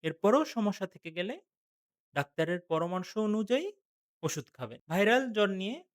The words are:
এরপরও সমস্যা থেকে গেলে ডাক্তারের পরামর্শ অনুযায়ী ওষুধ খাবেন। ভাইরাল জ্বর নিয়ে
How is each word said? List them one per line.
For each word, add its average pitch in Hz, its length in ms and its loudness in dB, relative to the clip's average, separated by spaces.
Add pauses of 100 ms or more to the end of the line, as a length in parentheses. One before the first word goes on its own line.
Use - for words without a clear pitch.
এরপরও 214 420 4
সমস্যা 208 420 -2
থেকে - 240 -12
গেলে 190 300 -6 (760)
ডাক্তারের 160 460 -2
পরামর্শ 175 580 -2
অনুযায়ী 220 540 0 (500)
ওষুধ 151 300 -4
খাবেন। 120 360 -12
ভাইরাল 220 440 4
জ্বর 208 180 2
নিয়ে 202 340 -6 (100)